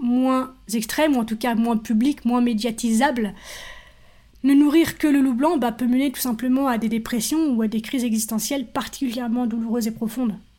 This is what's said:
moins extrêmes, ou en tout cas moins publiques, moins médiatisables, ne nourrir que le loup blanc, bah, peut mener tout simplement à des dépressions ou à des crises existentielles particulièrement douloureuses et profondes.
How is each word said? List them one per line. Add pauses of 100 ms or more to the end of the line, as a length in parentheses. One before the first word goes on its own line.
moins (200)
extrêmes,
ou
en
tout
cas
moins
publiques,
moins
médiatisables, (1120)
ne
nourrir
que
le
loup
blanc,
bah,
peut
mener
tout
simplement
à
des
dépressions
ou
à
des
crises
existentielles
particulièrement
douloureuses
et
profondes. (220)